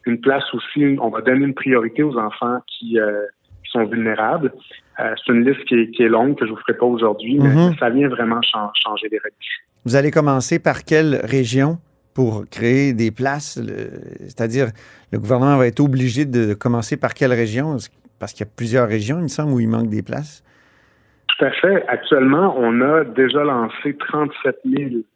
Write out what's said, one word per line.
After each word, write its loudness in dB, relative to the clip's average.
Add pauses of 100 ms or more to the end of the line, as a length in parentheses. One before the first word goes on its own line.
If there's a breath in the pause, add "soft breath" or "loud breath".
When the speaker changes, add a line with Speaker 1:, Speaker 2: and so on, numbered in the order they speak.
Speaker 1:
une -2
place 0
aussi, 0
on -2
va -6
donner 2
une -2
priorité 0
aux 0
enfants -4
qui, -2
euh, -2 (420)
qui -16
sont 0
vulnérables. -2 (480 loud breath)
Euh, -4
c'est -2
une 4
liste -2
qui 2
est, 2
qui 0
est 4
longue, 2
que 0
je -4
vous -10
ferai -4
pas 0
aujourd'hui, 0
mais 6
Speaker 2:
Mhm. 4
Speaker 1:
ça 2
vient 2
vraiment 0
chan-, -2 (140)
changer -6
les -2
règles. -10 (500 loud breath)
Speaker 2:
Vous 2
allez 4
commencer 2
par -2
quelle 2
région 2 (360)
pour 0
créer 2
des 0
places ? -6
Le, -10 (260)
c'est-à-dire, -2 (460 loud breath)
le -2
gouvernement 2
va 6
être -2
obligé 2
de 2
commencer -2
par -4
quelle 2
région ? -2 (440)
Parce -12
qu'il -8
y -12
a -20
plusieurs 2
régions, -2
il -4
me -4
semble, -2
où 2
il 0
manque 0
des -4
places. -10 (840 soft breath)
Speaker 1:
Tout 0
à 2
fait. 2
Actuellement, 2
on 2
a 2
déjà 0
lancé -4
trente-sept -4
mille -2 (100)